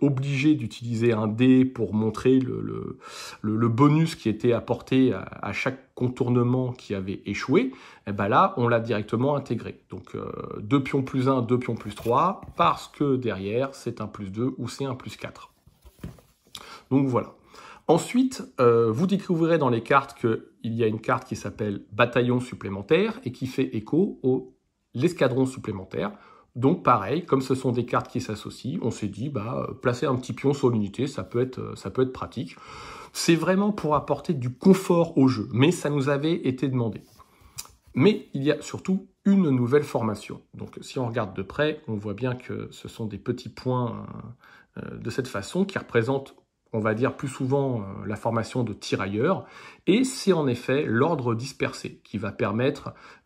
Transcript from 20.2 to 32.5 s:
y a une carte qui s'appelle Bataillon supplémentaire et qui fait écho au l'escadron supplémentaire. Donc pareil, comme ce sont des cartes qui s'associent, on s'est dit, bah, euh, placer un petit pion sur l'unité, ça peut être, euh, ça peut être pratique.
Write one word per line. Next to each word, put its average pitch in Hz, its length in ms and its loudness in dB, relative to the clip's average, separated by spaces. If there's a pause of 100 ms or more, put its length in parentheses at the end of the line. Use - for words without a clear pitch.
y 117 80 0
a 110 60 4
une 110 120 -2
carte 127 240 -2
qui 104 120 -10
s'appelle 101 560 -6
Bataillon 123 480 2
supplémentaire 123 840 -2
et 131 60 -6
qui 123 160 -8
fait 131 300 -4
écho - 480 0
au 127 320 0 (360)
l'escadron 131 540 2
supplémentaire. 101 640 -6 (460)
Donc 139 260 2
pareil, 123 420 0
comme 135 180 2
ce 131 120 0
sont 127 160 -2
des 120 160 0
cartes - 240 -4
qui - 100 -4
s'associent, - 600 -8
on 117 80 -2
s'est - 160 -6
dit, 104 220 -6
bah, 113 400 -6
euh, - 40 -8
placer 123 320 -2
un 135 120 2
petit - 160 -6
pion 135 200 0
sur 139 180 2
l'unité, 110 360 0
ça - 160 -6
peut 120 180 -2
être, - 200 -2
euh, - 160 -10
ça - 140 -10
peut 127 120 0
être 127 100 0
pratique. - 440 -10 (560)